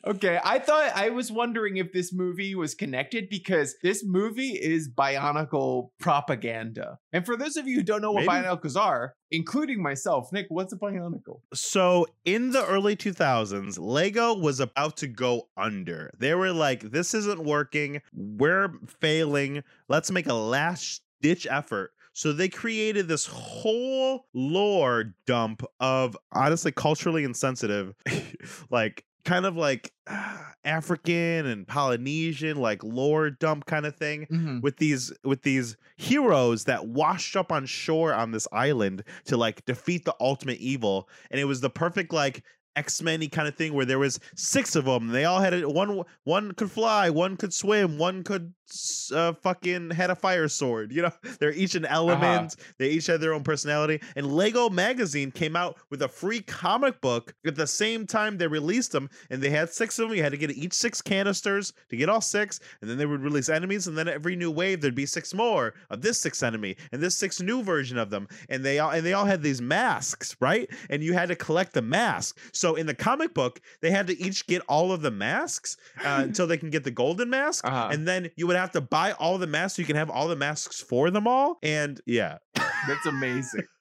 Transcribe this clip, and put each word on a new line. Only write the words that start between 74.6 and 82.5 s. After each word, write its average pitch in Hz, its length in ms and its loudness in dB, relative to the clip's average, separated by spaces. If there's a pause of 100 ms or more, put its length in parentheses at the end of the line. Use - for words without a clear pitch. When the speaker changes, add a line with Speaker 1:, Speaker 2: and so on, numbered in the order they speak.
Speaker 2:
all 160 220 4
of 180 120 -2
the 143 100 2
masks, 139 640 -4 (280)
uh, 285 160 2
Speaker 1:
<laughs> 135 40 2
Speaker 2:
until 180 240 0
they 170 100 2
can 160 120 -8
get 151 120 0
the 131 80 -2
golden 160 400 0
mask. 285 340 0
Speaker 1:
Uh-huh. 123 280 0
Speaker 2:
And 156 160 -2
then 180 260 -2
you 165 140 -2
would 175 80 4
have 180 160 -2
to 160 80 0
buy 160 320 0
all 180 260 0
the 185 80 -2
masks 160 300 -2
so 185 60 -2
you 160 40 -2
can 151 100 0
have 151 140 0
all 143 160 0
the 170 80 0
masks 147 460 -4
for 139 320 2
them 208 160 2
all. 269 340 2
And 147 440 -2
yeah. 98 320 0 (500)